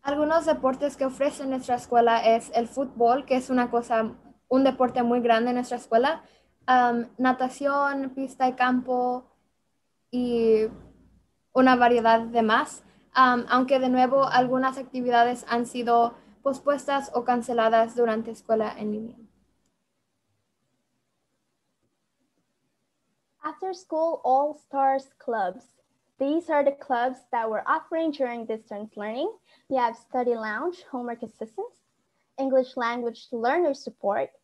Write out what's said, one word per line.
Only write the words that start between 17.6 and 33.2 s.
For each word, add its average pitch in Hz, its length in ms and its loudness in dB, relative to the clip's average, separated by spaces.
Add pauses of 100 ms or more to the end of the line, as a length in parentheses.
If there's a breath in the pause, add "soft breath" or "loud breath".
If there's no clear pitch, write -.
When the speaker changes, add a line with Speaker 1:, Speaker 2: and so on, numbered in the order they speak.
Speaker 1:
durante 226 360 0
escuela 220 460 -2
en 214 140 -6
línea. 220 260 -10 (4000)
Speaker 2:
After 320 320 -6
school 330 500 -4
all 285 340 2
stars 269 600 -2
clubs. 208 640 -6 (420)
These 320 260 -2
are 294 140 2
the 269 80 4
clubs 254 480 -4 (140)
that 226 160 -2
we're 214 180 -4
offering 320 440 -2
during 240 340 -6
this 220 240 -8
term's 214 260 -12
learning. 226 340 -6 (380 soft breath)
We 269 80 -4
have 233 220 0
Study 247 380 -4
Lounge, 226 420 -6 (120)
Homework 240 320 -10
Assistance, 226 600 -14 (560)
English 262 380 0
Language 240 560 -6